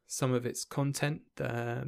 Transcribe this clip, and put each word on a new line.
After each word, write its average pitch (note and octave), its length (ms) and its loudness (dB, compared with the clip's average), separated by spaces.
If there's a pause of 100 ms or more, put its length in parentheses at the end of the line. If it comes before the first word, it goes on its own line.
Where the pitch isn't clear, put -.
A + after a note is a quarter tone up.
some - 260 0
of B2 140 2
its - 180 -4
content, C#3+ 560 0 (180)
uh, A#2+ 500 -2